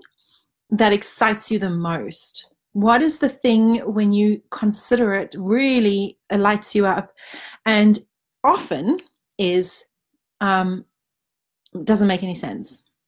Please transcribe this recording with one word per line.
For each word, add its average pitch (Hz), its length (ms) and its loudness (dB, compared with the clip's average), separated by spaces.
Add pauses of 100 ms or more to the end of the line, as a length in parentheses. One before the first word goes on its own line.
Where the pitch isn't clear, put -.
(720)
that 214 220 2
excites 208 580 -2
you 214 80 0
the 185 120 -4
most? 165 760 -8 (280)
What 233 280 4
is 311 160 0
the 277 100 0
thing 226 500 2
when 208 340 0
you 208 380 2
consider 214 640 0
it 196 240 -6
really 208 800 0 (120)
lights 208 440 0
you 208 100 2
up? 190 300 -2 (500)
And 214 340 4 (460)
often 269 540 0 (400)
is, 180 460 -2 (580)
um, 185 420 -2 (1000)
doesn't 208 240 2
make 180 140 0
any 180 120 -6
sense. - 480 -12 (260)